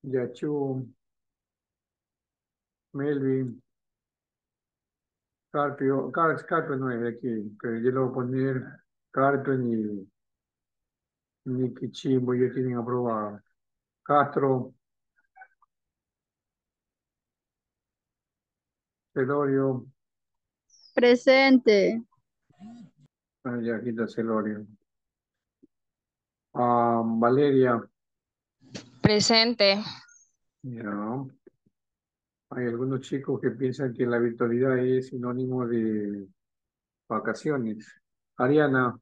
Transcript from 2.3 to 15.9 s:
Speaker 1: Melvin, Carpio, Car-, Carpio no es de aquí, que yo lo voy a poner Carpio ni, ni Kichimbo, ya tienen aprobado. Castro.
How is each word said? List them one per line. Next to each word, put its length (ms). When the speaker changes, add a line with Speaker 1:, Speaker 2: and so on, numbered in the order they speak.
Speaker 1:
Melvin, 680
Carpio, 640
Car-, 340
Carpio 300
no 160
es 80
de 80
aquí, 520
que 220
yo 80
lo 180
voy 20
a 40
poner 500
Carpio 480
ni, 500
ni 280
Kichimbo, 600
ya 180
tienen 240
aprobado. 640
Castro. 680